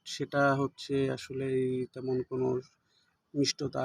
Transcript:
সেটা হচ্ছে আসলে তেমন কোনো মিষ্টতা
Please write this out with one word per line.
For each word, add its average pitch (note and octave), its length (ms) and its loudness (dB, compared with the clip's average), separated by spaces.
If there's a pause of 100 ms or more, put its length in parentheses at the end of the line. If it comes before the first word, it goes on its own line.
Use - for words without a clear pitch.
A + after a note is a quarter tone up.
সেটা C#3+ 380 0 (120)
হচ্ছে C#3 400 -2 (160)
আসলে C3 360 -6 (460)
তেমন C3 300 -2
কোনো B2+ 260 0 (840)
মিষ্টতা C3+ 500 0